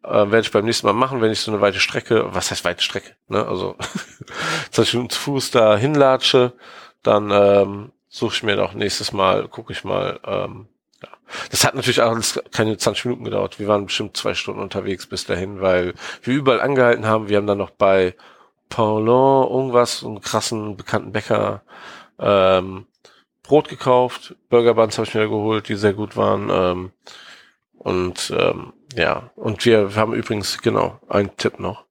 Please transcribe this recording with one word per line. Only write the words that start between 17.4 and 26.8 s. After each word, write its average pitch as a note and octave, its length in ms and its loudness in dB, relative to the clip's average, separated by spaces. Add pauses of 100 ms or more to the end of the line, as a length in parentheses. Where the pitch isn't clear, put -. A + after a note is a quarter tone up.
dann G2+ 100 2
noch F#2+ 120 -4
bei G2 440 2 (540)
Paulin B2 840 2
irgendwas, B2 540 0
einen A2 160 -10
krassen, G#2+ 560 -4
bekannten - 340 -6
Bäcker, G#2 520 -2 (580)
ähm, F#2+ 680 2 (580)
Brot D3+ 240 4
gekauft. B2+ 680 0 (160)
Burger A#2 240 6
Buns A2 240 2
hab A2 80 -2
ich - 80 -12
mir G#2+ 80 2
da G#2+ 40 2
geholt, G#2+ 420 -2
die G#2+ 80 -4
sehr G2+ 180 2
gut G#2+ 240 -8
waren. G2+ 320 0
Ähm, F2+ 420 0 (880)